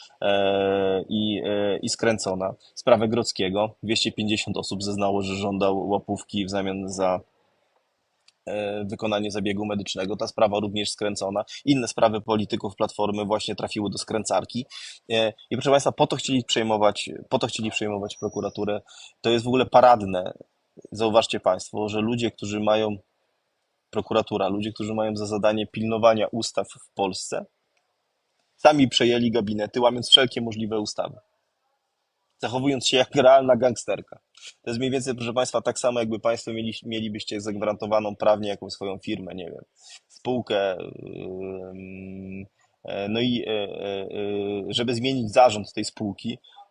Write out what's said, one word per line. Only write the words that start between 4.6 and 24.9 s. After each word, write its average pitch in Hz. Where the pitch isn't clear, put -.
zeznało, 101
że 95
żądał 98
łapówki 101
w 95
zamian 98
za, 95
e, 104
wykonanie 104
zabiegu 101
medycznego. 101
Ta 113
sprawa 104
również 104
skręcona. 101
Inne 135
sprawy 110
polityków 107
Platformy 104
właśnie 104
trafiły 104
do 98
skręcarki. 104
E, 110
i 127
proszę 131
państwa, 139
po 147
to -
chcieli 131
przejmować, 107
po 131
to 123
chcieli 110
przejmować 104
prokuraturę. 101
To -
jest 117
w -
ogóle 123
paradne. 107
Zauważcie 110
państwo, 101
że 107
ludzie, 117
którzy 104
mają, 107
prokuratura, 107
ludzie, 104
którzy 107